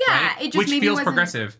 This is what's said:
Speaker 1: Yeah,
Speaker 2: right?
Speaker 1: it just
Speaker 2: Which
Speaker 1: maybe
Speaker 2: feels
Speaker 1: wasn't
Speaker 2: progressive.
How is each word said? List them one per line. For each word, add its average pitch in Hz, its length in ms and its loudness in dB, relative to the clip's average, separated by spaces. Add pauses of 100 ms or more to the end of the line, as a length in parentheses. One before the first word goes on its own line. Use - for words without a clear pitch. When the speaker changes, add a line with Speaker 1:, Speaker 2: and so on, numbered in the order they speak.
Speaker 1:
Yeah, 277 220 2
Speaker 2:
right? - 120 -6
Speaker 1:
it - 40 -8
just - 120 -2
Speaker 2:
Which 294 120 2
Speaker 1:
maybe 285 180 2
Speaker 2:
feels 208 80 2
Speaker 1:
wasn't 185 100 0
Speaker 2:
progressive. 147 540 -2